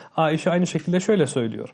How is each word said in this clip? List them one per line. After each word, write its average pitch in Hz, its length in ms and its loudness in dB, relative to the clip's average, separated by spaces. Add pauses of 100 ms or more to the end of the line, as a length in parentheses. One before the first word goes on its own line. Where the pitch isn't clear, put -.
(160)
Ayşe 160 340 0
aynı 180 160 2
şekilde 175 340 -2
şöyle 190 260 2
söylüyor. 110 480 -4